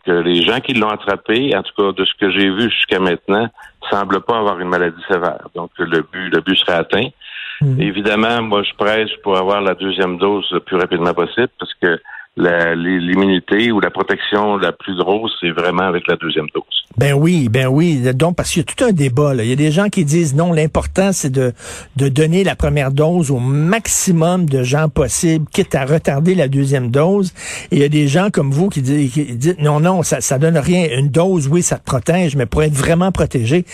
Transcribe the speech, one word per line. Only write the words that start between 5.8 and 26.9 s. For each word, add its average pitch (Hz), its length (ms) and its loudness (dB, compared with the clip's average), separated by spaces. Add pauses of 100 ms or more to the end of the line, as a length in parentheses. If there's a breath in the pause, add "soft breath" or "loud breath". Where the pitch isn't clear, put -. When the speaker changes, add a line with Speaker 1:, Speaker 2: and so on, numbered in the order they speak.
Speaker 1:
but, 92 220 -8
le 82 80 2
but 92 160 -2
sera 87 200 2
atteint. 101 320 -2 (520 loud breath)
Speaker 2:
Mhm. 135 200 2
Speaker 1:
Évidemment, 107 600 0
moi, 101 220 0
je 92 120 -6
prêche 107 360 0 (100)
pour 95 160 0
avoir 98 240 0
la 92 140 0
deuxième 92 420 -4
dose 98 340 0
le 87 100 -2
plus - 160 -4
rapidement 87 360 0
possible, 87 360 -2 (100)
parce - 220 -12
que 85 180 0 (360 loud breath)
la, 85 380 0
l'immunité 92 1000 0
ou 104 80 2
la 90 120 0
protection 101 640 0
la 87 140 0
plus 92 260 -8
grosse, 101 420 0
c'est 85 120 -2
vraiment 87 320 0
avec 87 240 -2
la 85 80 0
deuxième 78 400 -4
dose. - 80 -4 (340)
Speaker 2:
Ben 139 160 2
oui, 151 340 2
ben 131 200 0
oui. 147 340 2 (140)
Donc, 165 200 0
parce - 140 -4
qu'il 165 140 0
y - 40 -10
a - 60 -10
tout - 100 -2
un 240 80 4
débat, 143 440 2
là. 110 80 0
Il 113 80 0
y - 20 0
a - 20 0
des 151 140 2
gens 196 200 2
qui 185 140 0
disent 147 320 0
non, 170 160 2
l'important, 170 600 0
c'est 160 200 -4
de, 127 220 0 (420 loud breath)
de 135 140 2
donner 156 340 2
la 147 120 0
première 143 360 0
dose 156 380 2
au 135 80 0
maximum 165 1120 0
de 135 140 0
gens 147 260 0
possible, 160 640 0
quitte - 220 0
à 135 100 -2
retarder 156 480 2
la 180 140 2
deuxième 135 420 0
dose. 180 460 2 (360 loud breath)